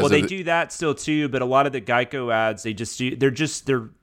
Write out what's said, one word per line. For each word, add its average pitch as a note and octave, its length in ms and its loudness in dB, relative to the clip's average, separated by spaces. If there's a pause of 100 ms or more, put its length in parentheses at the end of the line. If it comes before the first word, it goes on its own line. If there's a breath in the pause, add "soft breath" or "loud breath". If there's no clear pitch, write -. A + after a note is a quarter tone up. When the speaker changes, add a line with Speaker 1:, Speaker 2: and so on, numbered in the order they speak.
Speaker 1:
Well, - 40 4
Speaker 2:
of - 40 4
Speaker 1:
they - 100 6
Speaker 2:
the - 60 0
Speaker 1:
do F#3+ 180 -6
that E3 280 0
still D#3 220 -2
too, D3+ 340 -2
but B2+ 120 -2
a B2+ 40 0
lot C3 200 4
of C#3 80 -2
the C3 80 -4
Geico B2 520 0
ads, A2 300 0
they A2+ 100 -2
just G#2+ 240 -8
do, B2+ 180 -2
they're C3+ 160 2
just, D3+ 360 -4
they're, B2 220 0 (140)